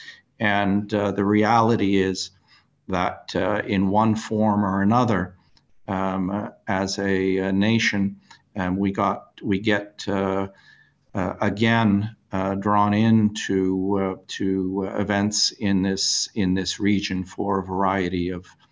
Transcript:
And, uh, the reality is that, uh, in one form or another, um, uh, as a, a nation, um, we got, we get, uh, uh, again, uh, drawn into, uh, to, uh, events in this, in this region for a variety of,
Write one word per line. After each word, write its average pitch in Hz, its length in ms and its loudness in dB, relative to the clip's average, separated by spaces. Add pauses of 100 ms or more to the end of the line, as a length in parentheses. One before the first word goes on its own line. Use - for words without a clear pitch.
(400)
And, 101 560 0
uh, 101 160 0
the 98 140 0
reality 107 720 4
is 95 340 -2 (560)
that, - 480 -4
uh, 98 320 -2
in 98 220 0
one 107 260 4
form 107 500 0
or 98 160 0
another, 104 540 2 (520)
um, 95 440 -2
uh, 104 180 -6 (180)
as 98 300 -2
a, 95 400 0
a 95 140 0
nation, 101 680 0 (360)
um, 92 220 -2
we 98 140 0
got, 98 520 -2
we 98 160 0
get, 104 480 -2
uh, 98 400 -2 (640)
uh, 90 280 -4
again, 107 760 2 (160)
uh, 95 240 -2
drawn 104 380 2
into, 101 1080 2
uh, 95 160 -2 (120)
to, 95 600 -2
uh, 107 120 -6
events 101 520 0
in 98 320 0
this, - 500 -2
in 95 220 0
this 92 240 -4
region 95 440 0
for 95 360 -4
a 92 40 -6
variety 92 640 -2
of, 90 180 -10 (240)